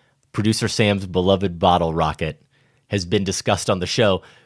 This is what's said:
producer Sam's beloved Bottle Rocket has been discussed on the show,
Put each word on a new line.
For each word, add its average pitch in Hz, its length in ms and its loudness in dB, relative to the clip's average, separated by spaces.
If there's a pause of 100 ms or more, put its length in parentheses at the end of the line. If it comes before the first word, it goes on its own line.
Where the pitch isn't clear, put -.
(320)
producer 107 380 0
Sam's 101 360 0
beloved 92 540 0
Bottle 87 340 4
Rocket 80 480 -4 (480)
has 104 140 -2
been 98 200 0
discussed 95 440 -2
on 98 120 0
the 90 80 -4
show, 101 340 0 (240)